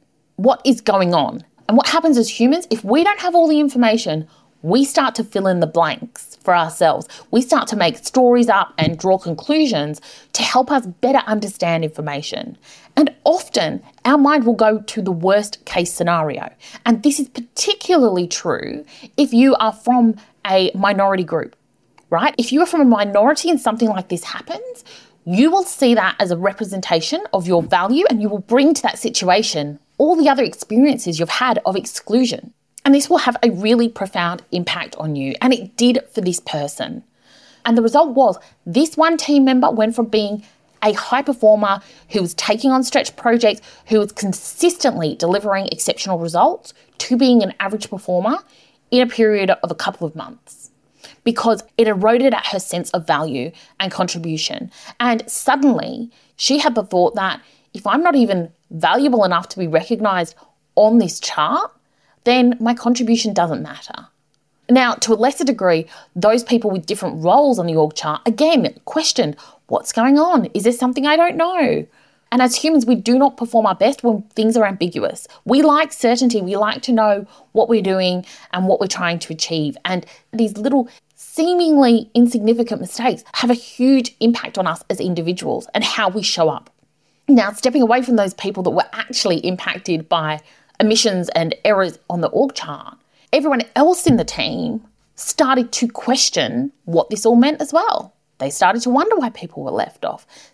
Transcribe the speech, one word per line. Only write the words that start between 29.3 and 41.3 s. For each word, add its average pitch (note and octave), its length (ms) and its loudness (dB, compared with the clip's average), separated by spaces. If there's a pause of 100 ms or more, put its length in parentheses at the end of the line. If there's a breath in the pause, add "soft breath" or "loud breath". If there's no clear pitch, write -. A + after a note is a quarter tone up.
all D#4 180 4
the D4+ 140 4
other C4+ 140 2
experiences G#3+ 760 0
you've E3 100 -2
had B3 360 0
of F#3+ 100 0
exclusion. - 800 -4 (300)
And C#4 120 6
this C#4+ 160 0
will E4+ 80 4
have A#3+ 240 -2
a A#3+ 80 4
really A3 360 2
profound F3+ 540 -6 (100)
impact F3 440 -6
on D#3 200 -6
you. C3+ 240 -6
And B3+ 140 2
it G3 240 -6
did A#3+ 220 2 (120)
for G#3+ 100 -6
this F3 180 -2
person. - 640 -8 (600 soft breath)
And A#3 140 2
the A#3 60 4
result C#4 320 2
was A#3+ 240 2 (260 soft breath)
this C4 320 0
one D#4+ 200 2
team C#4+ 280 2
member B3+ 240 4
went A3 260 0
from A#3 120 -2
being G#3+ 360 -4 (380 soft breath)
a G#3+ 120 2
high B3 280 -2
performer G#3+ 600 2 (280 soft breath)